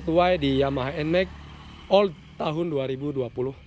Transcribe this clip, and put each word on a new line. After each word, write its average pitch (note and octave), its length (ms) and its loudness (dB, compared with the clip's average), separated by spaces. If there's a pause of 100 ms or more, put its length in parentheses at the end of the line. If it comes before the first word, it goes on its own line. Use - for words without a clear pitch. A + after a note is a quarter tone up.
dua F3 320 4
di C#3 240 2
Yamaha C#3 320 0
Nmax E3+ 320 0 (640)
Old G3 240 6 (240)
tahun E3+ 320 -2
dua C3+ 160 -2
ribu C3+ 240 -4
dua C3 160 -2
puluh. B2+ 400 -6